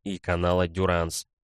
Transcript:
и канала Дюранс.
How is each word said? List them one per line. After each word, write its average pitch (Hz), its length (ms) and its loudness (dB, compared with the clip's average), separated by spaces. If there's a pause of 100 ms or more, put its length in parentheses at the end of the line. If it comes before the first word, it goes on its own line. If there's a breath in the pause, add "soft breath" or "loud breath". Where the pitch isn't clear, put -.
и 98 160 -6
канала 87 480 2
Дюранс. 85 640 -2 (280)